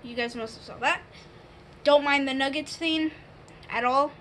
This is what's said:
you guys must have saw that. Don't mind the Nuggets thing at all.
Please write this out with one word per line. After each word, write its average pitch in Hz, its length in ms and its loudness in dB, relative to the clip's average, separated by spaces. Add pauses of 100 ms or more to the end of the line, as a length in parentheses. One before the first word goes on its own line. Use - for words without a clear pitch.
you 240 120 -12
guys 240 200 -4
must 233 200 -8
have - 80 -20
saw - 140 -16
that. 302 240 0 (800)
Don't 285 200 6
mind 285 240 2
the 262 60 -2
Nuggets 277 420 -2
thing 320 360 0 (580)
at 233 140 -4
all. 277 380 2